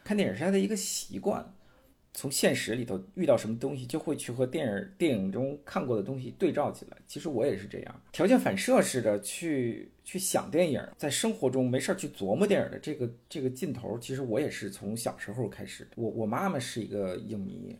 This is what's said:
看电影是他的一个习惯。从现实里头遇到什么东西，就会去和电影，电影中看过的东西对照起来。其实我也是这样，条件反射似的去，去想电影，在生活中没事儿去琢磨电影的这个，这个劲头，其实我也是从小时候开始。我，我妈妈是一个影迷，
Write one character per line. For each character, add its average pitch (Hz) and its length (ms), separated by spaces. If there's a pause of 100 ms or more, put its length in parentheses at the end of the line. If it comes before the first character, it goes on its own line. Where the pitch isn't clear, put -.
看 208 120
电 180 140
影 95 60
是 123 80
他 185 80
的 196 80
一 196 80
个 214 80
习 - 420
惯。 - 340 (600)
从 - 180
现 156 240
实 - 200
里 123 100
头 98 160 (140)
遇 185 100
到 139 140
什 - 100
么 113 120
东 139 180
西， 127 80
就 156 140
会 151 180
去 - 140
和 123 140
电 143 220
影， 98 300
电 151 180
影 95 160
中 135 320
看 - 220
过 120 100
的 104 60
东 131 180
西 120 200
对 175 120
照 131 200
起 - 180
来。 - 80 (100)
其 - 120
实 160 100
我 123 160
也 127 100
是 98 120
这 - 140
样， - 200 (100)
条 - 140
件 247 120
反 101 200
射 247 240
似 - 180
的 107 220
去， 135 680 (140)
去 - 140
想 - 320
电 160 200
影， 113 120 (160)
在 156 100
生 220 240
活 156 200
中 127 180
没 127 100
事 - 120
儿 185 40
去 151 140
琢 98 240
磨 180 140
电 170 160
影 - 80
的 - 80
这 151 160
个， 123 120 (220)
这 170 100
个 131 100
劲 135 220
头， 120 280
其 131 160
实 135 80
我 - 160
也 147 100
是 98 220
从 104 260
小 - 220
时 - 120
候 113 160
开 95 160
始。 - 320
我， 113 140
我 110 160
妈 139 240
妈 160 80
是 123 240
一 98 60
个 95 280
影 107 240
迷， 95 400